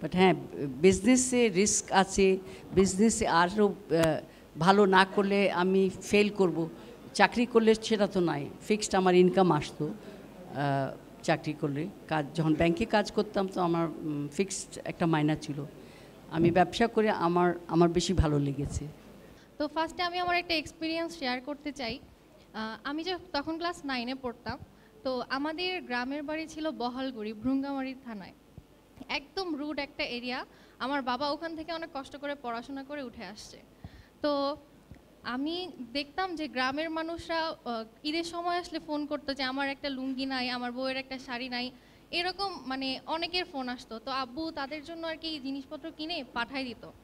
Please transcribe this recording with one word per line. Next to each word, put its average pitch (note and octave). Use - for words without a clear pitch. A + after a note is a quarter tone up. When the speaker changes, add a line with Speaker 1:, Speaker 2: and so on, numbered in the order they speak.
Speaker 1:
But D#3+
হ্যাঁ, F#3
বিজনেসে F#3+
risk G3+
আছে, F#3+
বিজনেসে F#3+
আরও, F3
আহ, E3
ভালো G3
না F#3+
করলে G3
আমি F#3+
fail G#3
করব। E3+
চাকরি A3
করলে A3
সেটা G#3+
তো F#3+
নাই, D#3
fixed G#3
আমার F#3
income F3+
আসতো। D3+
আহ, -
চাকরি D#3
করলে D3+
কাজ, D#3
যখন D#3
ব্যাংকে E3+
কাজ G#3
করতাম G3+
তো F#3+
আমার, E3+
উম, D3
fixed -
একটা E3
মাইনা D#3
ছিল। D3
আমি E3+
ব্যবসা F3
করে A3
আমার, F3
আমার E3+
বেশি E3+
ভালো D3+
লেগেছে। C#3+
Speaker 2:
তো D4
ফার্স্টে D#4+
আমি F4
আমার F4
একটা F4
experience D#4+
share B3+
করতে C#4+
চাই। B3
আহ, A3
আমি D4
যে F4+
তখন D4
class E4+
নাইনে B3+
পড়তাম, B3+
তো B3+
আমাদের D#4+
গ্রামের B3
বাড়ি D#4
ছিল D#4
বহালগুড়ি, A#3+
ভ্রুঙ্গামারি C4
থানায়। G#3+
একদম D4+
rude D4
একটা C#4+
area। B3
আমার C#4
বাবা B3+
ওখান E4
থেকে D#4+
অনেক E4
কষ্ট C4+
করে C#4+
পড়াশোনা B3
করে C#4+
উঠে A#3+
আসছে। -
তো C#4+
আমি D#4+
দেখতাম D4
যে D4+
গ্রামের C4
মানুষরা, E4
আহ, A#3+
ঈদের D#4+
সময় E4+
আসলে E4
phone D4
করতো C#4+
যে, C4+
"আমার C4+
একটা C#4
লুঙ্গি C4+
নাই, B3+
আমার B3
বউয়ের C4
একটা C4
শাড়ি B3+
নাই।" B3
এরকম F4+
মানে C4
অনেকের E4+
phone C4+
আসতো। B3
তো A#3+
আব্বু C4
তাদের D4
জন্য E4
আর D#4+
কি D#4+
জিনিসপত্র C#4
কিনে D#4
পাঠায় B3+
দিত। A3